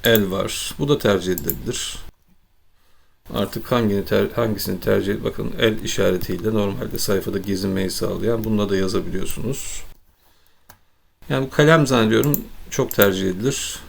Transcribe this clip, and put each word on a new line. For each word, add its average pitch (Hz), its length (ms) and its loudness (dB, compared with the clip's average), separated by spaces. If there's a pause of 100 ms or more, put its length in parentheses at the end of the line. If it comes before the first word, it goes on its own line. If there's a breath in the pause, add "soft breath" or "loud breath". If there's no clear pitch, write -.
el 107 260 4
var. - 480 -4
Bu 147 100 0
da 143 100 4
tercih 92 340 2
edilebilir. - 680 -6 (1400)
Artık 110 380 -4
hangini 101 320 2
ter-, 104 280 2
hangisini 104 480 -2
tercih 101 340 2
et-, - 100 -6
bakın 110 340 -4
el 107 260 2
işaretiyle 95 720 0
normalde 104 440 -2
sayfada 98 400 0
gezinmeyi 95 520 -2
sağlayan 101 540 -2
bunda 104 240 0
da 98 80 2
yazabiliyorsunuz. 95 1040 -2 (1500 soft breath)
Yani 135 180 -2
bu - 40 -10
kalem 151 360 6
zannediyorum 120 580 4 (260)
çok - 240 -2
tercih 95 360 4
edilir. 107 480 -4 (100)